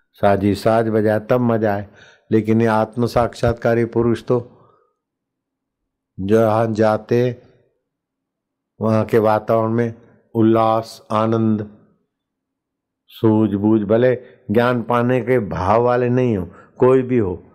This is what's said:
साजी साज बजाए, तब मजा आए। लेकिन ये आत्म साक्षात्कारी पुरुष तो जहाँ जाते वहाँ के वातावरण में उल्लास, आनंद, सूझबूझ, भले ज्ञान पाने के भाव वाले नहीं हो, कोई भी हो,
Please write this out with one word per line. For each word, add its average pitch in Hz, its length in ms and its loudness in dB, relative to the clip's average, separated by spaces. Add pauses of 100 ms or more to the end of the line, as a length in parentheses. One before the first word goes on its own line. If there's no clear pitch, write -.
(140)
साजी 101 420 0
साज 113 340 0
बजाए, 107 300 0
तब 123 220 0
मजा 113 320 0
आए। 101 140 -8 (440)
लेकिन 110 300 2
ये 117 60 2
आत्म 110 380 0
साक्षात्कारी 117 800 -2
पुरुष 117 380 -2
तो 127 140 -2 (1800)
जहाँ 110 540 0
जाते 110 680 -2 (1400)
वहाँ 110 260 0
के 120 120 0
वातावरण 110 540 0
में 117 220 -2 (420)
उल्लास, 113 760 0
आनंद, 110 580 -2 (1400)
सूझबूझ, 110 760 0
भले 117 340 0 (360)
ज्ञान 120 320 0
पाने 120 380 -2
के 123 180 0
भाव 95 440 0
वाले 123 260 0
नहीं 123 280 0
हो, 90 80 -6 (340)
कोई 131 220 4
भी 127 160 -2
हो, 92 260 -2 (120)